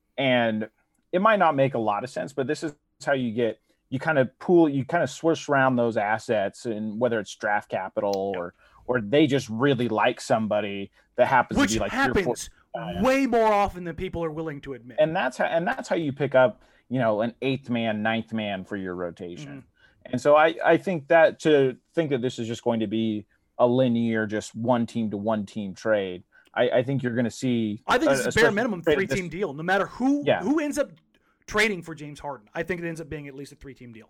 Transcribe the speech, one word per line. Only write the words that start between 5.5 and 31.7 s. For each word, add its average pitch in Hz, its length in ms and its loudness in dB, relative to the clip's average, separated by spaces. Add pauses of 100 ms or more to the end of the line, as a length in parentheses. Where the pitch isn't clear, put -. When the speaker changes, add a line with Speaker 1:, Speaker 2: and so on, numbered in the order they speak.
Speaker 1:
those 117 220 2
assets, 107 680 -2
and 110 340 -6
whether 117 200 0
it's - 160 -10
draft 104 340 -2
capital 98 640 -2
Speaker 2:
Yep. 90 80 -6
Speaker 1:
or, 87 120 -8 (340)
or 123 140 0
they 139 260 4
just 135 220 -2
really 120 380 0
like 107 320 0
somebody 104 720 -2 (240)
that 120 120 4
happens - 320 2
Speaker 2:
Which 269 140 2
Speaker 1:
to - 20 0
be, 110 60 0
like, 101 100 -4
three 240 80 -4
or 277 140 2
four 196 100 2
Speaker 2:
happens - 260 -4 (260)
Speaker 1:
guy. 175 260 -6
Speaker 2:
way 262 240 4
more 226 280 4
often 185 300 0
than 165 120 -6
people 180 280 -6
are 156 80 -2
willing 156 300 -8
to 139 120 -10
admit. 120 260 -16
Speaker 1:
And 160 160 0
that's 196 220 -4
how, 170 80 0
and 170 220 0
that's - 200 -6
how 185 80 -2
you 156 160 -2
pick 139 240 -4
up, 127 260 4 (280)
you 127 100 -2
know, 110 220 2
an 117 200 -2
eighth 131 280 -4
man, 113 320 -2
ninth 113 320 -2
man 101 320 -4
for 104 100 -10
your 92 200 -6
rotation. 90 540 -10 (100)
Speaker 2:
Mm-hmm. - 520 -20
Speaker 1:
And 123 80 -4
so 147 160 6
I, 160 200 6 (100)
I 165 120 6
think 165 300 -4
that 156 340 6
to 139 360 4 (160)
think 160 160 0
that 131 120 0
this 123 180 -4
is 113 80 -6
just 113 160 -6
going 117 180 0
to 107 60 -2
be 110 380 -2 (340)
a 123 80 4
linear, 117 600 2
just 104 280 -6
one 117 300 0
team 110 260 -4
to 104 60 -6
one 104 280 -2
team 98 300 -10
trade, 98 480 -2 (320)
I, 120 140 2
I 123 140 2
think 131 200 -4
you're 120 120 -2
gonna 117 160 0
see 113 560 -2
Speaker 2:
I 233 100 2
think 285 140 2
Speaker 1:
a, 135 40 2
Speaker 2:
this 131 60 0
is - 40 -2
Speaker 1:
a - 40 -2
Speaker 2:
bare - 20 -4 (140)
Speaker 1:
special 214 100 2
Speaker 2:
minimum 208 260 -2
Speaker 1:
trade 151 140 2
Speaker 2:
three-team 180 300 -2
Speaker 1:
this 160 60 -10
Speaker 2:
deal. 170 220 -4
No 156 100 -8
matter 185 240 0
who, 285 380 0
Speaker 1:
Yeah. 117 160 2
Speaker 2:
who 285 180 0
ends 294 180 -4
up - 140 -2 (560)
trading 214 360 0